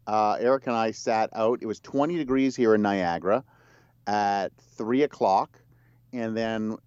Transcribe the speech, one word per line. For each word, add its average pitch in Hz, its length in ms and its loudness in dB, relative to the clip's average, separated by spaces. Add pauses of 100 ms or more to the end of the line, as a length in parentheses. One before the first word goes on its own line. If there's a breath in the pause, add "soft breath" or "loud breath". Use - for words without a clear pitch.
Uh, 107 320 2
Eric 131 260 2
and 120 100 -2
I 113 160 0
sat 110 420 -2
out. 113 280 0
It 113 60 -8
was 104 120 -8
twenty 151 380 -2
degrees 135 380 0
here 113 180 4
in 107 80 4
Niagara 98 600 0 (640 soft breath)
at 101 440 0 (240)
three 120 280 0
o'clock. 113 560 0 (520 soft breath)
And 113 240 -6
then 110 400 -2 (120)